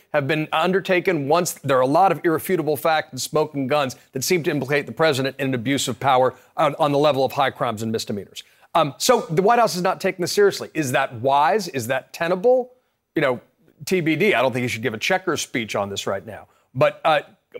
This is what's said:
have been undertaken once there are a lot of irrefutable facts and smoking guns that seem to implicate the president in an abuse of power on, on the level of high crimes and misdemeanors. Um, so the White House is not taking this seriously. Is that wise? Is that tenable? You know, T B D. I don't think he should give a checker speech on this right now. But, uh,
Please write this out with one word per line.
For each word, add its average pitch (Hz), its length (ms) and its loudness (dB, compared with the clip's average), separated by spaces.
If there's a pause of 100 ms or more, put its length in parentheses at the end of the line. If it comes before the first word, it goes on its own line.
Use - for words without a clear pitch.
(120)
have 143 160 0
been 156 240 -2
undertaken 180 760 0
once 165 260 0
there 131 240 0
are 127 40 4
a 127 40 2
lot 165 260 4
of - 120 -4
irrefutable 160 520 0
facts 156 360 0
and 131 80 -10
smoking 147 480 -2
guns 139 280 0 (160)
that 131 100 -6
seem 180 200 0
to 156 80 -2
implicate 143 360 -2
the - 60 -14
president 135 460 0
in 139 100 -2
an 131 60 -2
abuse 127 340 -2
of 120 100 -6
power 131 360 2 (220)
on, 151 220 0
on 147 140 2
the 139 60 2
level 143 260 2
of 127 80 -2
high 135 180 0
crimes 113 320 -4
and 113 80 -4
misdemeanors. 107 520 -8 (320)
Um, 151 240 2
so 262 240 2
the 165 180 -2
White 233 180 4
House 208 160 2
is 180 80 -4
not 175 180 -2
taking 180 220 -4
this 165 100 -4
seriously. 196 420 2
Is 147 180 -2
that 135 220 0
wise? 143 540 0
Is 123 180 -6
that 127 260 -4
tenable? 208 640 0 (420)
You 160 60 0
know, 131 180 0 (460)
T 190 140 0
B 156 140 0
D. 175 200 2
I 117 80 2
don't 127 100 2
think 123 100 -2
he 123 60 -2
should 110 140 -6
give 113 120 -4
a 110 40 -10
checker 180 380 -2
speech 117 380 -6
on 101 140 -2
this 98 180 -8
right 98 200 -6
now. 92 220 -16 (260)
But, 147 300 0
uh, 156 160 2 (400)